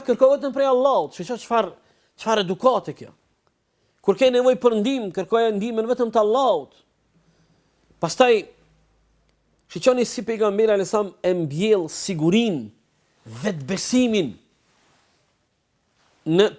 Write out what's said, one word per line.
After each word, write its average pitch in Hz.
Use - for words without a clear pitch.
kërko 262
vetëm 269
prej 269
Allahut. 254
Shiko 202
çfarë, 220
çfarë 214
edukate 185
kjo. -
Kur 196
ke 262
nevojë 254
për 233
ndihmë, 220
kërkoje 220
ndihmën 220
vetëm 240
të 226
Allahut. 214
Pastaj, 220
shiqoni 247
si 226
pejgamberi 214
alayhis 196
salam 214
e 185
mbjell 170
sigurinë, 170
vetbesimin 190
në 175